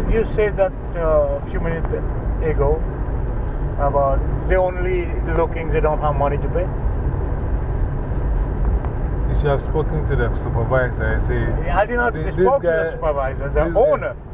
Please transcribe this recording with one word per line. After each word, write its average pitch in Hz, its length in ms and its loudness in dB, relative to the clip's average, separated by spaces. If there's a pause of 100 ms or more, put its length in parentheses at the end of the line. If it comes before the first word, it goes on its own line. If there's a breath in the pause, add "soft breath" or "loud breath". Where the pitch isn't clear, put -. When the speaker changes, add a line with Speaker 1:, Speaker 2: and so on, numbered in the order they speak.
(100)
Speaker 1:
you 220 140 4 (100)
said 214 220 2
that, 185 160 2 (240)
uh, 151 480 2
a - 60 -6
few 180 100 -2
minutes 165 260 -2 (560)
ago 147 340 2 (1000)
about 139 400 2 (300)
they 185 80 4
only 180 480 0 (320)
looking, - 340 0
they - 100 2
don't 151 200 2
have 151 160 0
money 143 220 0
to 143 100 -2
pay?" 175 180 0 (2500)
Speaker 2:
You 131 80 2
should 143 140 2
have 135 120 2
spoken 151 460 0
to 135 80 2
the 117 260 0
supervisor. 117 760 0
I - 100 0
say, 120 440 0
Speaker 1:
I 208 160 2
did 240 100 -4
not 240 160 0
Speaker 2:
"Thi-, 160 120 -4
this 180 100 -4
Speaker 1:
spoke 233 280 2
to 170 60 0
Speaker 2:
guy, 160 160 0
Speaker 1:
the 165 80 -4
supervisor, 139 560 -2
the 147 160 2
Speaker 2:
this 170 100 -2
guy." 196 60 4
Speaker 1:
owner. 226 360 2 (180)